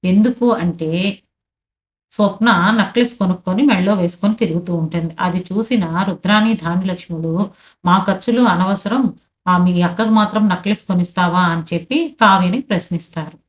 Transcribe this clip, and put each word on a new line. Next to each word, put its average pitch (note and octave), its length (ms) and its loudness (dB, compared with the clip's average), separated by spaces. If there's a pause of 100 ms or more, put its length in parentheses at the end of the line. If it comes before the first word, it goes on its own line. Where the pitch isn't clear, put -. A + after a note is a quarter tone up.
ఎందుకు A#3 480 2
అంటే, E3+ 640 -2 (920)
స్వప్న G3+ 640 2
నెక్లెస్ A#3+ 420 0
కొనుక్కొని F#3 440 -2
మెడలో G3+ 320 2
వేసుకొని F#3 400 -2
తిరుగుతూ F3 400 -4
ఉంటుంది. E3 460 -4
అది F3+ 180 -2
చూసిన F#3+ 720 -2
రుద్రాని G#3+ 460 0
ధాన్యలక్ష్ములు, F3 960 -4 (360)
"మా F#3+ 200 2
ఖర్చులు A3+ 340 0
అనవసరం, G3 760 0 (340)
ఆ, F3+ 80 4
మీ F3+ 260 2
అక్కకు F3 260 0
మాత్రం G#3+ 400 2
నెక్లెస్ G3 340 -2
కొనిస్తావా?" F3 580 0
అని E3 340 -2
చెప్పి C#4+ 460 -4
కావ్యని F#3+ 400 4
ప్రశ్నిస్తారు. E3 760 -6 (100)